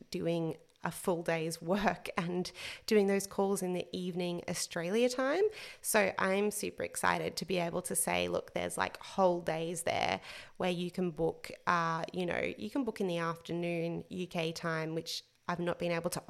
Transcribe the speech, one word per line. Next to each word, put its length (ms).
doing 480
a 100
full 320
day's 380
work 520
<laughs> 40
and 360
doing 220
those 200
calls 340
in 120
the 180
evening 560
Australia 640
time. 340
So 360
I'm 340
super 320
excited 520
to 100
be 120
able 240
to 160
say, 320
"Look, 240
there's, 240
like, 260
whole 380
days 420
there 380
where 140
you 200
can 220
book, 400
uh, 360
you 120
know, 160
you 120
can 160
book 160
in 60
the 100
afternoon 920
U 180
K 280
time," 420
which 280
I've 100
not 200
been 120
able 200
to 180